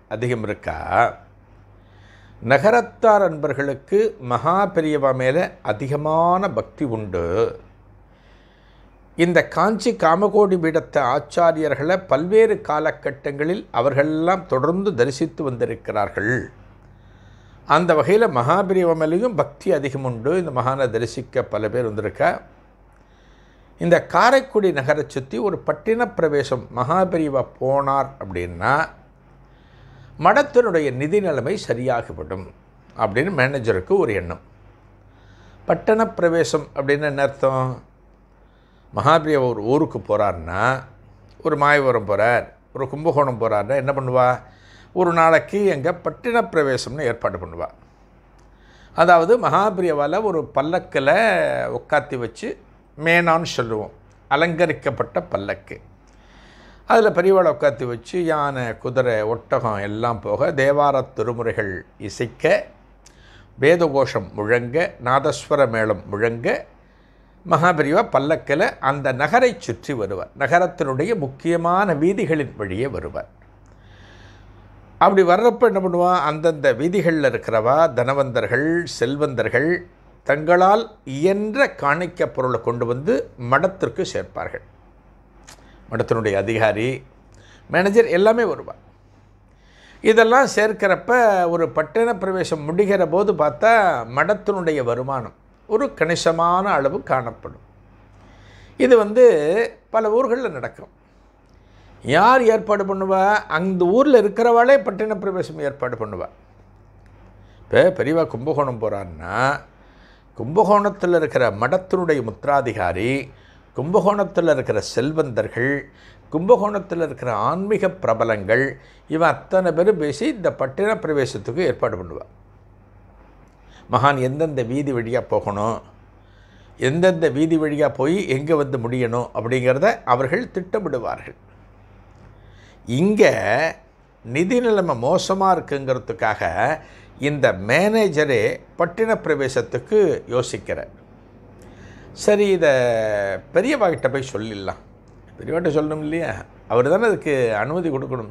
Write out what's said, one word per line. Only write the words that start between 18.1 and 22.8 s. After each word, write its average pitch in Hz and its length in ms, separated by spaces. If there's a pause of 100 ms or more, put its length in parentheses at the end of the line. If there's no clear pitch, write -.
மகாபிரிவா 175 580
மேலேயும் 175 400
பக்தி 147 360
அதிகம் 139 320
உண்டு. 127 340
இந்த 147 240
மகானை 131 280
தரிசிக்க 117 540
பல 107 260
பேர் 113 240
வந்திருக்கா. 107 480 (1400)